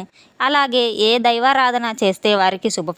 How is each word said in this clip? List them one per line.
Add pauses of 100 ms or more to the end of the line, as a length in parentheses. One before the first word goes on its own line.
(460)
అలాగే (260)
ఏ (160)
దైవారాధన (140)
చేస్తే
వారికి
శుభ